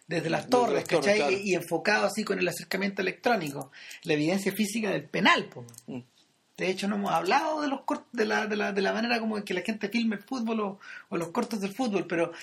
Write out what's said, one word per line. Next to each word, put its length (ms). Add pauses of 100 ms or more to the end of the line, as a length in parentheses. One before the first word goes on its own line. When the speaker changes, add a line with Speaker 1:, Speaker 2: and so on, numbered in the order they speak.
Speaker 1:
desde 240
las 120
Speaker 2:
Desde 80
Speaker 1:
torres, 260
Speaker 2:
las 80
torres, 220
Speaker 1:
¿cachai? 120
Speaker 2:
claro. 140
Speaker 1:
Y, 180
y 40
enfocado 520
así 160
con 160
el 80
acercamiento 560
electrónico. 680 (320)
La 80
evidencia 400
física 380
del 140
penal, 420
po. 200 (220)
Speaker 2:
Mm. 100 (600)
Speaker 1:
De 100
hecho, 180
no 100
hemos 140
hablado 520
de 60
los 120
cort-, 320
de 140
la, 200
de 100
la, 160
de 100
la 100
manera 260
como 200
en 40
que 120
la 80
gente 260
filma 280
el 60
fútbol 380
o, 180 (300)
o 80
los 140
cortos 300
del 140
fútbol, 320
pero 240 (120)